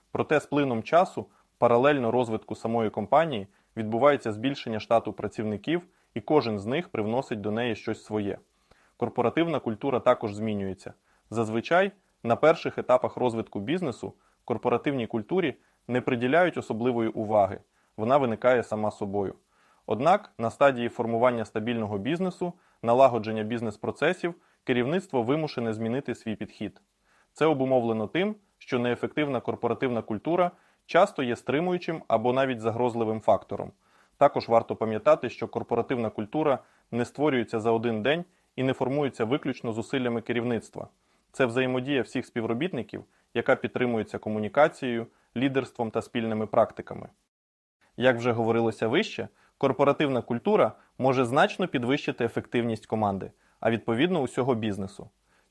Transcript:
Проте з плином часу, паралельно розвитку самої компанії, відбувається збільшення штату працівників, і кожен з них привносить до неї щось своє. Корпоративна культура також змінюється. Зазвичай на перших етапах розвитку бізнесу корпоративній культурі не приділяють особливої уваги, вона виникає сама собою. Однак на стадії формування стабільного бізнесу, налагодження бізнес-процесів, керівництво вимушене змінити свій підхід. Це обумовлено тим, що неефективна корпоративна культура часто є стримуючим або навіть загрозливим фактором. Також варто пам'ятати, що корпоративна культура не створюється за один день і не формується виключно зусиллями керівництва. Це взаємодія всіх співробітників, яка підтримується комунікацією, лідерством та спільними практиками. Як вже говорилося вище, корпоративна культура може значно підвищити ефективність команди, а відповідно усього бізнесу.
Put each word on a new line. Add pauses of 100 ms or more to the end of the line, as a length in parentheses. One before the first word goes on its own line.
(120)
Проте
з
плином
часу, (320)
паралельно
розвитку
самої
компанії, (300)
відбувається
збільшення
штату
працівників, (320)
і
кожен
з
них
привносить
до
неї
щось
своє. (600)
Корпоративна
культура
також
змінюється. (360)
Зазвичай (320)
на
перших
етапах
розвитку
бізнесу (320)
корпоративній
культурі (320)
не
приділяють
особливої
уваги, (380)
вона
виникає
сама
собою. (500)
Однак
на
стадії
формування
стабільного
бізнесу, (280)
налагодження
бізнес-процесів, (280)
керівництво
вимушене
змінити
свій
підхід. (520)
Це
обумовлено
тим, (220)
що
неефективна
корпоративна
культура (340)
часто
є
стримуючим
або
навіть
загрозливим
фактором. (460)
Також
варто
пам'ятати,
що
корпоративна
культура (320)
не
створюється
за
один
день (300)
і
не
формується
виключно
зусиллями
керівництва. (440)
Це
взаємодія
всіх
співробітників, (300)
яка
підтримується
комунікацією, (300)
лідерством
та
спільними
практиками. (880)
Як
вже
говорилося
вище, (300)
корпоративна
культура (260)
може
значно
підвищити
ефективність
команди, (280)
а
відповідно
усього
бізнесу. (420)